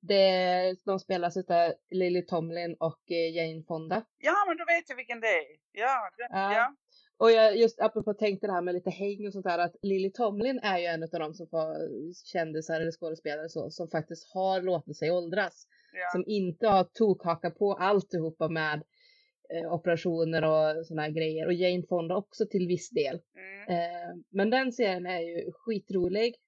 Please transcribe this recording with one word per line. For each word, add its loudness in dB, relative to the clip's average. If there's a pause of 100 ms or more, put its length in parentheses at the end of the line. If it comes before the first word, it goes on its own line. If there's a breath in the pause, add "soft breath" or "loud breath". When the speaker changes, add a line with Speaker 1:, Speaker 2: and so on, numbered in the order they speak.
Speaker 1:
Det, 4 (100)
de 0
spelas -2
utav 2 (160)
Lily 0
Tomlin -4
och, -4
eh, 0
Jane -4
Fonda. -4 (120)
Speaker 2:
Ja, 0 (140)
men -2
då -8
vet 0
jag -8
vilken -10
det 0
är. 2 (260)
Ja, -2
det, -10
Speaker 1:
Ja. 0
Speaker 2:
ja. 2 (420 soft breath)
Speaker 1:
Och 8
jag, 8
just 4
apropå 0
tänkte 0
det -2
här 0
med -2
lite -2
häng -4
och -8
sånt -8
där, 0
att 0
Lily 0
Tomlin -2
är 0
ju 0
en -2
utav -6
dem -6
som -14
får -2 (520)
kändisar -2
eller 0
skådespelare -6
så, -6
som -10
faktiskt -6
har 0
låtit -2
sig 0
åldras. -2 (260 soft breath)
Speaker 2:
Ja. -6
Speaker 1:
Som -2
inte 0
har 6
tokhakat 0
på 2
alltihopa 0
med, -2 (680 soft breath)
eh, -4
operationer 0
och 2
såna -6
här -2
grejer. -2
Och 2
Jane 2
Fonda 0
också -4
till 0
viss -2
del. -2 (140)
Speaker 2:
Mm. -18 (180)
Speaker 1:
Eh, -6 (140)
men 0
den 2
serien -2
är -4
ju -6
skitrolig. -2 (120)